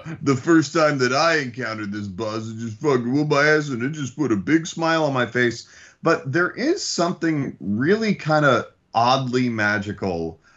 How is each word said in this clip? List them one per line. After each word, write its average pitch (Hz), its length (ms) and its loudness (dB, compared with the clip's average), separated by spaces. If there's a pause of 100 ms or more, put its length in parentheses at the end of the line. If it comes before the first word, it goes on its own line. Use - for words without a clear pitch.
(240)
the 139 120 2
first 156 380 4
time 151 240 2
that 123 160 2
I 160 240 2
encountered 113 540 -6
this 104 160 -6
boss, 110 420 -6
it 110 80 -10
just 113 240 -10
fucking 127 320 2
whooped 151 180 0
my 143 140 4
ass, 151 240 4
and 117 140 -4
it 139 80 -2
just 143 260 -8
put 139 140 0
a 110 40 4
big 143 320 0
smile 160 380 0
on 135 80 0
my 123 140 0
face." 117 420 -2 (320)
But 160 300 0
there 170 200 0
is 311 340 -2
something 165 760 -2
really 175 540 0
kinda 147 520 2 (260)
oddly 123 560 2
magical 101 880 -2 (180)